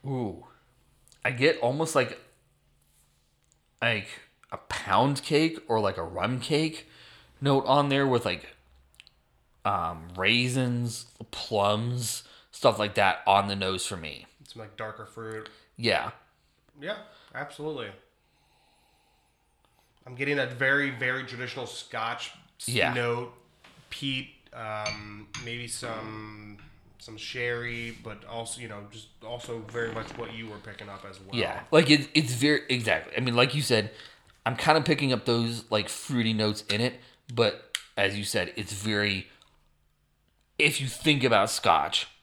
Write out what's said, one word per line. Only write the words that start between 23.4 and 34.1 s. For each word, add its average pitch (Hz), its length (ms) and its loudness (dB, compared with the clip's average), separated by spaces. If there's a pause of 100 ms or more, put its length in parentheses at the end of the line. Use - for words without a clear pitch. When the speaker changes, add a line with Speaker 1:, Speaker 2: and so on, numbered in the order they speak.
Speaker 2:
peat, 131 400 -6 (240)
um, 107 720 -10 (160)
maybe 120 240 -8
some, 107 880 -10 (420)
some 110 180 -18
sherry, 120 840 -6
but 104 220 -12
also, 117 360 -8
you 117 80 -12
know, 104 220 -12
just 113 160 -18 (160)
also 120 360 -10 (120)
very 117 200 -2
much 110 160 -8 (100)
what 113 160 -10
you 113 140 -10
were 104 100 -12
picking 101 320 -14
up 98 160 -14
as 98 140 -16
well. 98 160 -12
Speaker 1:
Yeah, - 360 -2
like, 139 180 8
it, 147 240 6
it's 127 200 2
very, 139 360 2
exactly. 110 480 0
I - 20 -2
mean, 123 160 0
like 127 180 6
you 147 80 0
said, 107 300 2 (540)